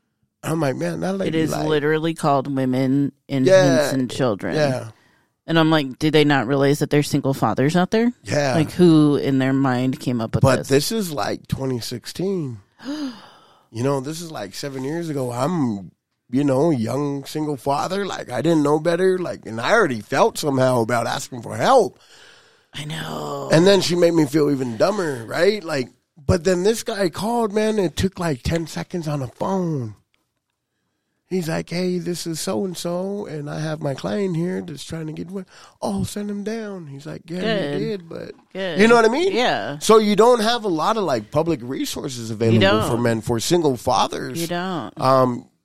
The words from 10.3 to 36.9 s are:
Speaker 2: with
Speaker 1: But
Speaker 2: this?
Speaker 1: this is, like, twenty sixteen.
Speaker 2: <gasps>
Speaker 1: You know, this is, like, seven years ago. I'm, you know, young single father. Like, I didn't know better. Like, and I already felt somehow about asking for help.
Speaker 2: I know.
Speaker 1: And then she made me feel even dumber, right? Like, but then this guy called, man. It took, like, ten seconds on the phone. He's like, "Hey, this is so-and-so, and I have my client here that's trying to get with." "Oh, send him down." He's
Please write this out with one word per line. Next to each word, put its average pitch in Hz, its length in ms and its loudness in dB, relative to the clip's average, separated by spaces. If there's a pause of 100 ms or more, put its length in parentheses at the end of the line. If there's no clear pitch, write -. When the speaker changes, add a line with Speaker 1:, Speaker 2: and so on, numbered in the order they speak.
Speaker 2:
with 113 80 0
Speaker 1:
But 131 160 6
Speaker 2:
this? - 100 -8
Speaker 1:
this 147 240 2
is, 196 200 -4
like, 101 360 -4
twenty 131 320 -4
sixteen. 143 760 -6 (220)
Speaker 2:
<gasps> 277 320 -8 (580)
Speaker 1:
You 113 120 -6
know, 139 160 0
this 151 220 -8
is, 165 100 -12
like, 107 240 -12
seven 135 300 -8
years 165 240 -6
ago. 131 240 -4
I'm, 123 580 -2 (400)
you 139 140 0
know, 139 260 4
young 139 540 -2
single 151 320 -6
father. 165 500 -4
Like, - 240 -10
I 120 100 -4
didn't 156 220 4
know 147 160 4
better. 175 400 2
Like, 139 280 -8
and 110 140 -6
I 151 120 0
already 160 280 2
felt 170 380 0
somehow 131 420 2
about 117 280 0
asking 123 340 -8
for 104 140 -10
help. 185 420 2 (720)
Speaker 2:
I 147 120 -12
know. 151 680 -8
Speaker 1:
And 165 140 6
then 196 140 6
she 175 160 0
made 170 180 4
me 156 120 4
feel 147 260 2
even 127 240 -2
dumber, 151 500 0
right? 170 380 0
Like, 143 240 -4 (280)
but 160 280 0
then 180 180 2
this 220 220 2
guy 202 240 -2
called, 214 440 -2
man. 214 280 0
It 165 160 0
took, 185 240 -2
like, 156 240 -2
ten 165 240 -2
seconds 170 400 -8
on 147 100 -2
the 131 80 -6
phone. 160 680 -4 (1300)
He's 175 220 -4
like, 165 220 -4
"Hey, 180 280 -2
this 170 300 -6
is 160 100 -6
so-and-so, 190 880 -6
and 147 240 -10
I 160 80 -8
have 156 240 -6
my 139 120 -2
client 190 420 -4
here 180 240 -2
that's 165 240 -12
trying 165 220 -10
to 156 60 -10
get 170 180 -12
with." 190 160 -12 (360)
"Oh, 196 220 -2
send 208 260 -8
him 202 140 -8
down." 208 420 -10
He's 139 200 -16